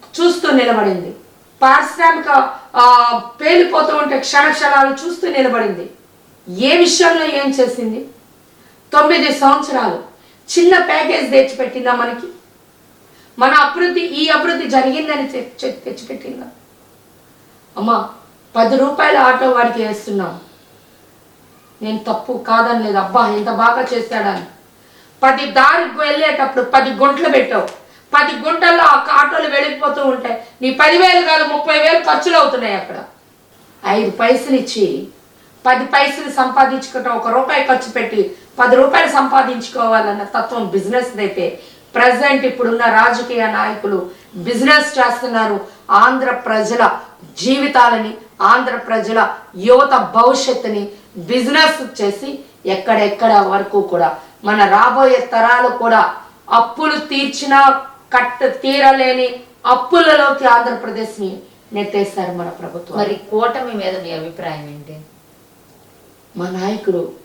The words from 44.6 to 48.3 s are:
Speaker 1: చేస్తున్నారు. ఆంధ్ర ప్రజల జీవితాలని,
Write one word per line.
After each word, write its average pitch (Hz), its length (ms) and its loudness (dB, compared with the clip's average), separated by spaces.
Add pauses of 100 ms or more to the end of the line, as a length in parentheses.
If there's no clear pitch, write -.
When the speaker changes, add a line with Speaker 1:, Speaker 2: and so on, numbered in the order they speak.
Speaker 1:
చేస్తున్నారు. 233 680 -2 (240)
ఆంధ్ర 254 400 2
ప్రజల 226 680 -2 (380)
జీవితాలని, 240 760 0 (280)